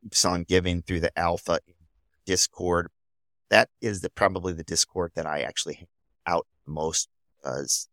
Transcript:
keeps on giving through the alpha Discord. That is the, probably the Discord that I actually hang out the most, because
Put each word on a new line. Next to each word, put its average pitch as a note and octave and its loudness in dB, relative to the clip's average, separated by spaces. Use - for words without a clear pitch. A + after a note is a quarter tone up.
keeps - 0
on F2+ 0
giving F2+ 2
through F2 -2
the - -2
alpha E2+ 0
Discord. F2 0
That A2 6
is G#2 -4
the, - -6
probably F#2 0
the E2 -10
Discord E2+ -2
that D#2+ -4
I D2+ -2
actually - -6
hang - -18
out E2+ 0
the D2 -12
most, D#2 -2
because C2+ -6